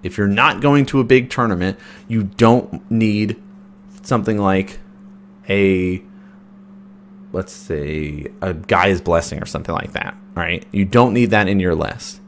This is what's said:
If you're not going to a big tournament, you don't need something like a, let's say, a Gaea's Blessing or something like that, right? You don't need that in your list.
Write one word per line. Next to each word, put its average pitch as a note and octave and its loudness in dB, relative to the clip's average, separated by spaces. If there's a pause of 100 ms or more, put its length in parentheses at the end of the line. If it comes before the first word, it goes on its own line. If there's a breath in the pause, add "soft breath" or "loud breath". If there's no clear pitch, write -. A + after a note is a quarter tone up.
If F#2 -8
you're G#2 0
not G#2+ 2
going C#3+ 4
to C#3 0
a B2+ 2
big B2+ 4
tournament, F#2+ -2 (300 loud breath)
you A2+ -2
don't - 2
need A2 0 (600)
something G#2+ -2
like G2 0 (680)
a, F#2+ 2 (1300 loud breath)
let's F#2 -6
say, D2+ -6 (160)
a F#2 -4
Gaea's F2+ 2
Blessing E2 -2
or - -8
something - -8
like - -8
that, - -8 (180)
right? F2 -6
You G2 0
don't A#2+ 4
need A#2 2
that G#2 2
in G2 0
your F2+ 0
list. - -8 (100)